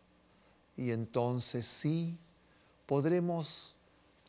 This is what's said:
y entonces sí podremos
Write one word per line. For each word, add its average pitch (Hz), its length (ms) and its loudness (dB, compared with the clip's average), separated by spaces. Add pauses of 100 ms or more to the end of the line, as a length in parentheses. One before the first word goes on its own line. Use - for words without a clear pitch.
(760)
y 123 160 0
entonces 120 760 0
sí 165 520 -2 (680)
podremos 165 880 0 (540)